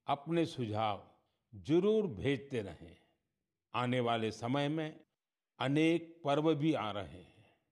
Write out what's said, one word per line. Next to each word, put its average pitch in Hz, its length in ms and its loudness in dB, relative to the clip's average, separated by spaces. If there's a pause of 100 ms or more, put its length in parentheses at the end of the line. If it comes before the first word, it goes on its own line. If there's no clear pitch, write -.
अपने 160 380 0
सुझाव 107 720 -4 (380)
जरूर 180 520 2
भेजते 127 540 -2
रहें। 82 360 -14 (800)
आने 123 240 0
वाले 117 320 0
समय 135 360 -2
में 156 380 -6 (540)
अनेक 160 640 2
पर्व 151 320 2
भी 151 180 2
आ 107 180 -2
रहे 92 300 -8
हैं। - 360 -20 (140)